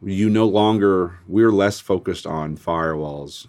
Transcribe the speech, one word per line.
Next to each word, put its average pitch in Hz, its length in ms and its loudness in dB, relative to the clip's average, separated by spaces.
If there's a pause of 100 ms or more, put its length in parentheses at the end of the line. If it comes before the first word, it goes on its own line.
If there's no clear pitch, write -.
You 98 300 -2
no 110 160 4
longer, 98 800 2
we're 110 240 4
less 101 300 0
focused 92 460 -4
on 78 300 -6
firewalls 76 920 -6